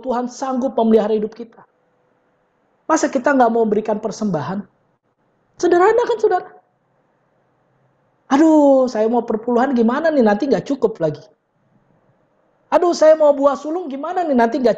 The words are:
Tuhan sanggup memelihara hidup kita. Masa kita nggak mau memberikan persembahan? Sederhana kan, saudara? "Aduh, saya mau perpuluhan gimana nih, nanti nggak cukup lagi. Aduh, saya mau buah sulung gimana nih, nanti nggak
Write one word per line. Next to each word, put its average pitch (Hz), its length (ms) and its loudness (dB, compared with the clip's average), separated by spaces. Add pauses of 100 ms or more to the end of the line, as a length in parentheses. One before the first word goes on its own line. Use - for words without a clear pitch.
Tuhan 247 240 -4
sanggup 262 480 -6
memelihara 220 400 2
hidup 214 160 -6
kita. - 320 -20 (1200)
Masa 311 240 0
kita 277 240 -2
nggak 254 160 2
mau 233 160 0
memberikan 214 320 -2
persembahan? 196 640 -6 (960)
Sederhana 359 480 2
kan, 440 160 -4
saudara? 370 240 -2 (1800)
"Aduh, 285 560 4
saya 220 240 -2
mau 240 160 -2
perpuluhan 240 480 -2
gimana 254 400 0
nih, 285 80 2
nanti 214 240 2
nggak 226 240 -2
cukup 233 320 -4
lagi. 156 240 -6 (1400)
Aduh, 339 240 2
saya 311 240 6
mau 294 160 4
buah 277 240 0
sulung 311 320 -8
gimana 311 320 -6
nih, 302 160 0
nanti 233 240 0
nggak 226 160 0